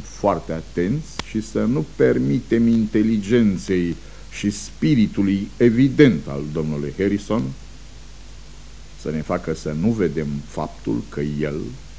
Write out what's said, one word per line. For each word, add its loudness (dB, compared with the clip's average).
foarte 0
atenți -2
și -2
să -2
nu 2
permitem 4
inteligenței 2
și -2
spiritului 2
evident 6
al -4
domnului -2
Harrison 0
să -4
ne -2
facă -2
să -4
nu 4
vedem 0
faptul -4
că -4
el -2